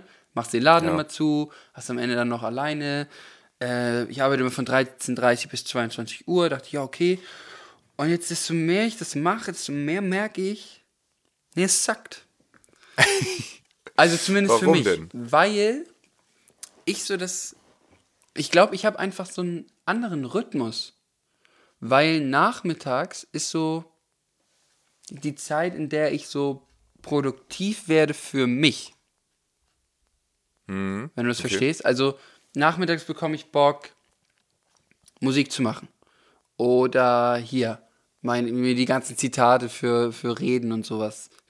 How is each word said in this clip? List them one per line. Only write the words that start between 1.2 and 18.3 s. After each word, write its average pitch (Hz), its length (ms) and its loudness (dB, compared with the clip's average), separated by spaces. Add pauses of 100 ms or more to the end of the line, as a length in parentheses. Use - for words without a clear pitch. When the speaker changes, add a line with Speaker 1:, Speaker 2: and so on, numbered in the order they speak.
Speaker 1:
hast - 160 -16
am 123 80 -4
Ende 120 180 -2
dann 120 140 0
noch 117 140 -4
alleine. 143 640 -4 (540)
Äh, 123 440 -2
ich 135 180 -4
arbeite 135 180 4
immer 127 80 2
von 127 160 -4
dreizehn 127 500 0
dreißig 123 360 2
bis - 140 -8
zweiundzwanzig 117 640 -6
Uhr, 175 220 2
dachte 135 180 -6
ich, - 40 -18
ja, 147 120 -4
okay. 175 360 0 (760)
Und 151 120 0
jetzt, 170 220 0
desto 170 220 -4
mehr 170 340 2
ich 226 100 -6
das - 160 -10
mache, 180 380 0
desto - 200 -8
mehr 147 300 -2
merke 196 400 -2
ich, - 420 -6 (720)
nee, 170 80 2
es - 200 2
sackt. - 420 -6 (720)
Speaker 2:
<laughs> - 80 6 (920)
Speaker 1:
Also 165 200 8
zumindest 196 400 4
für 185 80 4
Speaker 2:
Warum 175 120 8
Speaker 1:
mich. 127 80 4
Speaker 2:
denn? 85 280 0
Speaker 1:
Weil 202 720 2 (1000)
ich 196 180 -4
so 196 140 -4
das, - 380 -8 (800)